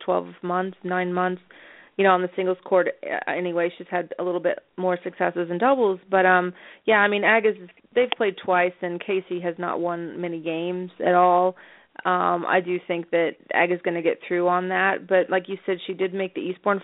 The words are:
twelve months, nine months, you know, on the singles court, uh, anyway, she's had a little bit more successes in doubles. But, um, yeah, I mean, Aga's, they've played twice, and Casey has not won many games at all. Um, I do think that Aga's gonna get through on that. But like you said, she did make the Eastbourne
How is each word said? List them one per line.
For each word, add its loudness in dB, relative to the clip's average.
twelve -2
months, -4
nine -2
months, -2
you 4
know, 8
on 4
the -2
singles 0
court, 4
uh, -4
anyway, -2
she's -16
had -4
a -4
little -2
bit -2
more 0
successes -2
in -4
doubles. 2
But, 4
um, 4
yeah, 4
I 4
mean, 0
Aga's, 2
they've 2
played -2
twice, 2
and -6
Casey -4
has -4
not -4
won -6
many -6
games -6
at 4
all. 4
Um, 0
I 2
do -4
think -6
that 2
Aga's 0
gonna -2
get 0
through 0
on 0
that. 0
But 2
like 0
you -8
said, 0
she -4
did -4
make -6
the -8
Eastbourne -2